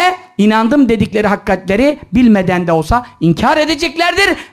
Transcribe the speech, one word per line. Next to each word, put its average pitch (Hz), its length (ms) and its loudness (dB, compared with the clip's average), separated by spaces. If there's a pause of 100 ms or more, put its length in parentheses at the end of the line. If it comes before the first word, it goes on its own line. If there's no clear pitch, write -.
(380)
inandım 220 500 2
dedikleri 214 380 0
hakikatleri 202 720 -2 (140)
bilmeden 190 540 2
de 170 60 0
olsa 165 340 -2 (140)
inkar 214 360 0
edeceklerdir 330 800 -2 (160)